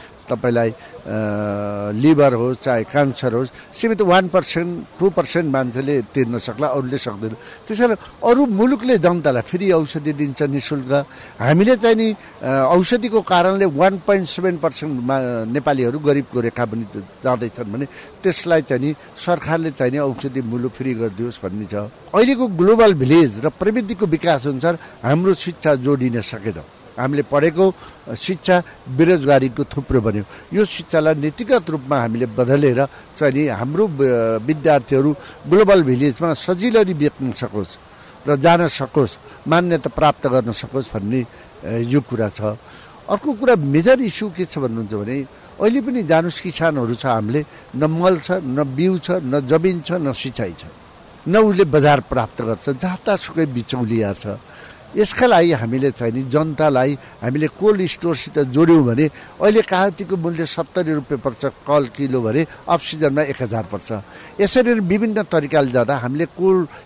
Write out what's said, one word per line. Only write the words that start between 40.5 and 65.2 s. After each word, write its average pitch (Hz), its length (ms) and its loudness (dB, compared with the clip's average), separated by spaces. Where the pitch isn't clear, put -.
सकोस् 127 420 -6
भन्ने, 113 280 -2
अ, - 460 -14
यो 135 140 2
कुरा 110 280 -4
छ। - 120 -10
अर्को 269 240 -2
कुरा, 247 220 2
मेजर 165 460 2
इस्यु 214 340 -4
के 180 100 -4
छ - 140 -8
भन्नुहुन्छ 113 360 -4
भने, 123 320 -6
अहिले 233 180 2
पनि 247 220 -4
जानुस्, 160 380 0
किसानहरू 151 540 -2
छ, 117 120 -6
हामीले 120 400 0
न 135 80 0
मल 170 340 2
छ, - 120 -8
न 131 240 -4
बिउ 170 320 0
छ, - 120 -6
न 143 360 -2
जमिन 165 340 2
छ, 165 120 -8
न 156 200 -2
सिँचाइ 117 400 -8
छ, - 100 -18
न 180 80 2
उसले 208 280 4
बजार 147 360 4
प्राप्त 120 420 -6
गर्छ, 113 280 -4
जतासुकै 180 760 -2
बिचौलिया 117 640 -2
छ। - 140 -10
यसका 208 300 2
लागि 175 260 6
हामीले 131 380 0
चाहिँ 117 220 -4
नि, 127 100 -4
जनतालाई 143 760 0
हामीले 143 240 -2
कोल्ड 202 400 0
स्टोरसित - 520 -4
जोड्यौँ 147 460 4
भने 127 260 2
अहिले 214 200 4
कागतीको 190 540 -2
मूल्य 165 300 -4
सत्तरी 165 460 -4
रुपियाँ 143 280 -4
पर्छ 123 240 -6
कल 143 420 0
किलो 127 260 -2
भने 123 240 0
अफ 170 140 0
सिजनमा 151 400 0
एक 139 200 -4
हजार 110 220 -4
पर्छ। 98 280 -10
यसरी 233 340 2
नै 220 60 0
विभिन्न 208 420 0